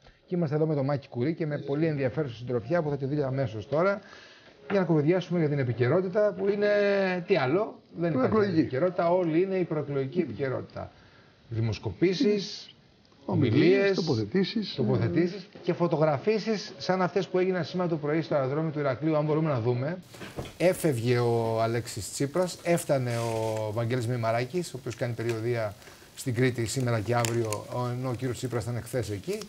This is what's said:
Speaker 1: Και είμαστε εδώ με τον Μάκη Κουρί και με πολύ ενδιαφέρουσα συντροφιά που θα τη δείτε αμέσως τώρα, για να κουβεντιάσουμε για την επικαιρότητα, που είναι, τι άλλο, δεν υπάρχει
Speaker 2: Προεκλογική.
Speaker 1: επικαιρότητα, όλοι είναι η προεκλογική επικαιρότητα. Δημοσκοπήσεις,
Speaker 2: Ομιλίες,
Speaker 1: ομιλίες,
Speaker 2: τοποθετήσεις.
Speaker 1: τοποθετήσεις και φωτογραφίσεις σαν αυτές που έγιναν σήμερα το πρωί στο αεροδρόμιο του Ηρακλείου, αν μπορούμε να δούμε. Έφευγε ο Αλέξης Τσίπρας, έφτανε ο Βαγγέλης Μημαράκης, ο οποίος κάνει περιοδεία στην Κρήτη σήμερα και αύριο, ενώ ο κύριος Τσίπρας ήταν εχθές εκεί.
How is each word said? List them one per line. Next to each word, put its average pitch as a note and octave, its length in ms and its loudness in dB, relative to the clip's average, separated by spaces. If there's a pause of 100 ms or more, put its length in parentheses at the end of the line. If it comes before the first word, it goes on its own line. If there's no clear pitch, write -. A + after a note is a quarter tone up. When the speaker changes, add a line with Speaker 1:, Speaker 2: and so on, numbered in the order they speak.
(260)
Speaker 1:
Και F3+ 100 -4
είμαστε D#3 180 0
εδώ D#3 120 2
με D#3+ 80 0
τον C#3 100 0
Μάκη C#3 240 -2
Κουρί C3 260 -2
και D#3+ 120 -4
με D3 120 -4
πολύ D3 280 -2
ενδιαφέρουσα C#3 480 -2
συντροφιά B2 480 -2
που D3 80 -2
θα C#3+ 60 -2
τη C3+ 100 -6
δείτε D3 180 0
αμέσως B2+ 440 -4
τώρα, F#3+ 320 2 (680)
για G3 100 2
να F3+ 60 0
κουβεντιάσουμε E3 520 2
για D#3 100 2
την C#3+ 100 0
επικαιρότητα, F3 800 2
που F#3+ 100 0
είναι, G3+ 180 2 (600)
τι G3 100 4
άλλο, D#3+ 440 0 (200)
δεν E3+ 100 2
υπάρχει B3+ 180 2
Speaker 2:
Προεκλογική. G3+ 320 4
Speaker 1:
επικαιρότητα, E3+ 500 2
όλοι F3 320 4
είναι F#3+ 120 0
η F#3 100 2
προεκλογική C#3 540 -2
επικαιρότητα. A2+ 720 -4 (580)
Δημοσκοπήσεις, E3 1160 0 (600)
Speaker 2:
Ομιλίες, A2+ 360 2
Speaker 1:
ομιλίες, G3 360 6
Speaker 2:
τοποθετήσεις. E3 760 0
Speaker 1:
τοποθετήσεις E3+ 760 0 (140)
και F3 100 -2
φωτογραφίσεις E3+ 1080 0
σαν F#3 240 0
αυτές F3+ 260 0
που F#3 100 0
έγιναν F#3 260 0
σήμερα F3+ 240 -2
το E3 80 0
πρωί D3 260 0
στο D#3+ 120 -2
αεροδρόμιο D3 360 0
του D3 80 -4
Ηρακλείου, C#3+ 380 0
αν D3+ 80 2
μπορούμε D#3 260 2
να B2+ 100 0
δούμε. B2 380 -2 (600)
Έφευγε B2 600 2
ο A2+ 440 2
Αλέξης A2+ 500 -4
Τσίπρας, F3 500 -2
έφτανε D3+ 540 0
ο A2 560 -2
Βαγγέλης A#2 340 -2
Μημαράκης, B2 680 -2
ο - 40 -8
οποίος A#2+ 180 -8
κάνει A#2+ 160 -4
περιοδεία A2+ 600 -2 (420)
στην C3 180 -4
Κρήτη A#2+ 320 0
σήμερα A#2+ 340 0
και A2+ 140 0
αύριο, A2+ 500 0 (340)
ενώ B2+ 100 -4
ο B2 60 -2
κύριος B2 220 -4
Τσίπρας A#2+ 260 -4
ήταν A#2+ 140 -4
εχθές A2 340 -4
εκεί. G#2 280 -6 (100)